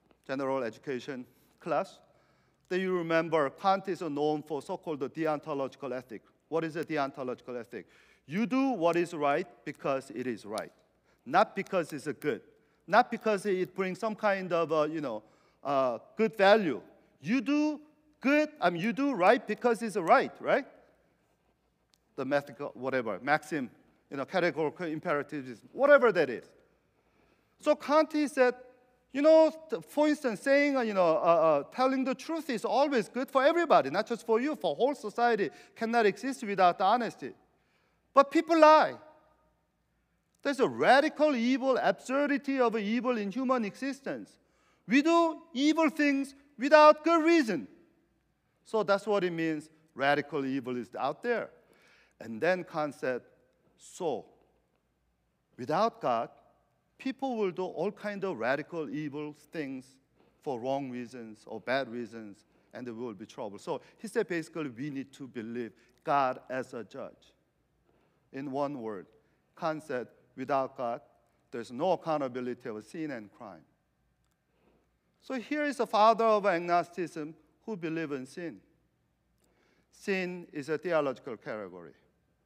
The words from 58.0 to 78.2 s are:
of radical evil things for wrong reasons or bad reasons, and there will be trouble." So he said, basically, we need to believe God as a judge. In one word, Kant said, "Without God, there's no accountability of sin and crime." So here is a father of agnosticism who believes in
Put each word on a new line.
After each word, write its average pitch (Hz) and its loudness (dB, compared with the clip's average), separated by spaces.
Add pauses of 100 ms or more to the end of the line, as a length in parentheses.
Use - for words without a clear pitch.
of 180 -6
radical 143 -4
evil 151 -8 (180)
things 135 -10 (460)
for 131 -6
wrong 135 -4
reasons 117 -12
or 110 -12
bad 131 -2
reasons, 110 -12 (280)
and 123 -14
there 117 -10
will 113 -10
be 101 -16
trouble." 104 -12
So 156 -8 (180)
he 226 -14
said, 220 -2
basically, 165 -6
we 127 -10
need 135 -10
to 139 -16
believe 117 -10 (300)
God 139 0
as 127 -8
a 117 -12
judge. - -18 (1000)
In 139 -10
one 143 -4
word, 104 -10 (520)
Kant 156 -6
said, 123 -8 (280)
"Without 131 -2
God, 120 -6 (500)
there's 117 -10
no 160 -2
accountability 127 -4
of 107 -10
sin 156 -10
and 110 -12
crime." 92 -20 (1600)
So - -10
here 294 -4
is 285 -2
a 226 -2
father 220 4
of 208 2
agnosticism 170 -2 (320)
who 220 -8
believes 160 -6
in 131 -8